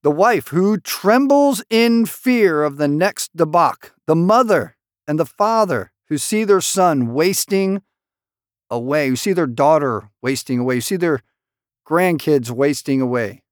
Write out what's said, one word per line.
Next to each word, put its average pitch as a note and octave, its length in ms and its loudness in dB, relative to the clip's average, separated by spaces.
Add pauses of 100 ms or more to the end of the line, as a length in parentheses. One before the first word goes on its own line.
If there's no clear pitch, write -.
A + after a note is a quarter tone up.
The D3 80 2
wife F3+ 380 0
who F#3+ 280 0
trembles C4+ 920 0
in A#3 340 2
fear G3 580 0
of C#3+ 140 -2
the D3 120 0
next D#3+ 460 -2
debauch, D#3+ 580 0 (140)
the D#3 80 2
mother F#3+ 600 2 (320)
and D3+ 100 -4
the D#3+ 60 0
father G#3 680 -2 (160)
who D3 100 -4
see G#3+ 260 -2
their G3 160 4
son C#3+ 540 0
wasting F#3+ 640 -2 (880)
away, C3+ 400 -2
who B2+ 80 0
see G3 160 -2
their E3+ 140 0
daughter C3 640 0 (100)
wasting B2+ 380 -4
away, B2+ 160 -2
who B2 80 -2
see F#3+ 140 -4
their E3 240 0 (680)
grandkids D#3 640 0
wasting C3+ 500 -2
away A#2+ 520 -4